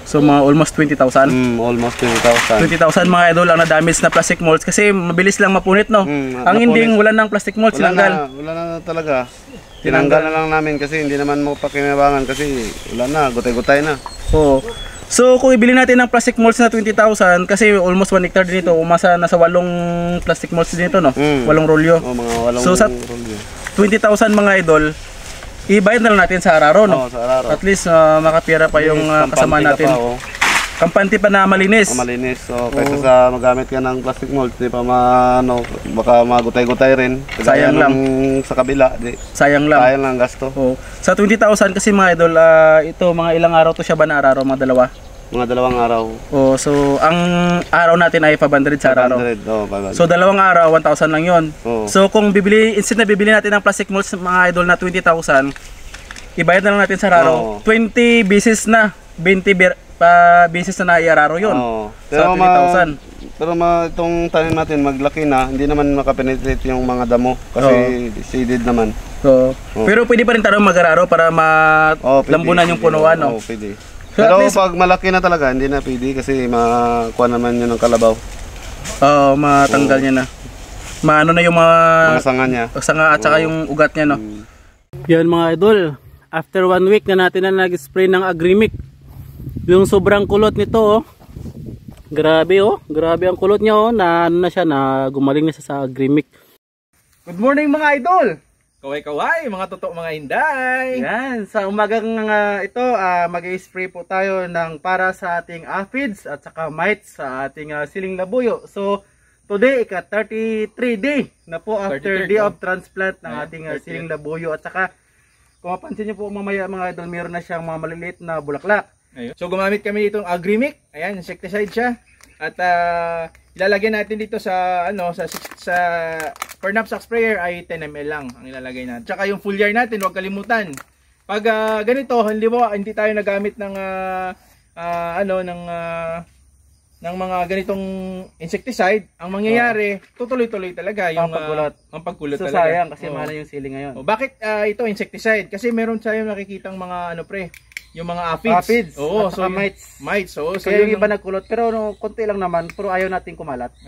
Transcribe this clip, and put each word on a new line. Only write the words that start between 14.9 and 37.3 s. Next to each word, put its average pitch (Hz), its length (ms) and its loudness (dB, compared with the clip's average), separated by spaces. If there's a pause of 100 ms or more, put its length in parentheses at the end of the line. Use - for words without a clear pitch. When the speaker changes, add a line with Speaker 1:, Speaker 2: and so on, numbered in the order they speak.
Speaker 1:
So 254 320 4
kung 262 160 4
ibili 240 160 4
natin 247 320 4
ng 240 80 -2
plastic 240 240 0
mulch 226 240 2
na 233 80 6
twenty 220 240 -2
thousand, 202 560 4
kasi 208 320 4
almost 180 320 2
one 180 160 2
hectare 190 160 2
din 180 160 -2
ito, 170 160 2
umasa 170 400 4
nasa 175 240 2
walong 175 280 4 (520)
plastic - 320 -4
mulch 165 240 0
din 175 160 -2
ito, 196 80 2
no? 143 160 2
Speaker 2:
Mm. 139 320 0
Speaker 1:
Walong 156 160 4
rolyo. 156 400 4
Speaker 2:
Oh, 127 80 -6
mga 120 320 -4
walong 120 200 0
Speaker 1:
So, 180 120 4
sa 190 160 4
Speaker 2:
rolyo. 120 480 -10 (400)
Speaker 1:
twenty 208 240 2
thousand 214 320 4
mga 196 320 2
idol, 151 240 4 (800)
ibayad 208 320 2
na 226 80 4
lang 190 160 4
natin 180 160 -2
sa 165 160 6
araro, 185 320 6
no? 131 160 0
Speaker 2:
Oo, - 0 -
sa 120 160 -6
araro. 127 320 0
Speaker 1:
At 147 80 -8
least, 190 240 0
ah, 160 320 6
makapira 160 480 2
pa 156 160 2
yung, 156 160 2
Speaker 2:
At 156 80 0
least, 156 80 0
Speaker 1:
ah, 151 160 4
kasama 156 320 2
Speaker 2:
kampante - 0 -
ka 147 80 4
Speaker 1:
natin. 151 160 2
Speaker 2:
pa, 131 80 4
oh. 123 220 -2 (600)
Speaker 1:
Kampante 196 400 2
pa 196 160 0
na 196 160 6
malinis. 196 400 4
Speaker 2:
Oh, 127 80 -4
malinis. 123 400 -4
So, 120 320 -6
kaysa 139 240 -2
Speaker 1:
Oo. 143 80 -2
Speaker 2:
sa 127 320 6
magamit 127 320 0
ka 131 160 -4
ng 127 240 -2
plastic 131 240 -6
mulch, 131 320 -2
di 123 80 -2
pa 120 160 -4
ma-, 123 560 4
ano, 123 240 -2 (320)
baka 120 240 4
magutay-gutay 120 720 2
rin. 131 240 0 (160)